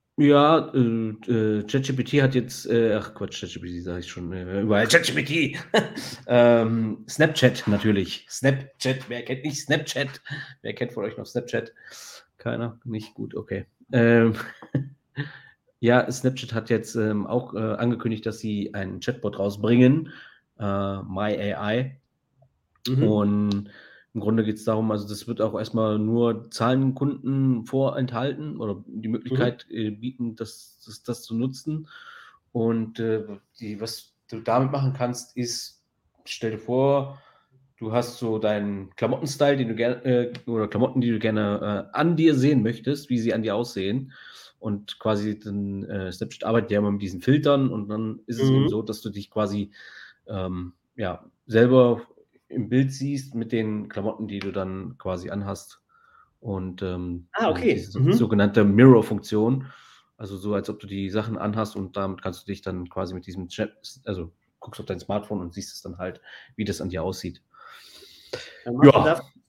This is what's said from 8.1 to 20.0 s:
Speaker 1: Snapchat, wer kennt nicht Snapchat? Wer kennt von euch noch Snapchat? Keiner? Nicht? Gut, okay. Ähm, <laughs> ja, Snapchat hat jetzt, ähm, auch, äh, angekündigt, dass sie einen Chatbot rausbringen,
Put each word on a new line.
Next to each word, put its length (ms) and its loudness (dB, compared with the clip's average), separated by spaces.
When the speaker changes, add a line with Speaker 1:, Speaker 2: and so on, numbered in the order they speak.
Speaker 1:
Snapchat, 800 -2
wer 140 -8
kennt 220 -8
nicht 160 -6
Snapchat? 600 -4
Wer 120 -8
kennt 200 -6
von 120 -6
euch 120 -10
noch 80 -12
Snapchat? 460 -6
Keiner? 460 -6
Nicht? 300 -10
Gut, 220 -12
okay. 320 -8
Ähm, 420 6
<laughs> 1040 -10
ja, 320 4
Snapchat 420 -4
hat 180 -6
jetzt, 240 -2
ähm, 320 0
auch, 260 -4
äh, 60 -6
angekündigt, 680 -2
dass 140 -6
sie 340 -4
einen 260 -8
Chatbot 380 -6
rausbringen, 720 4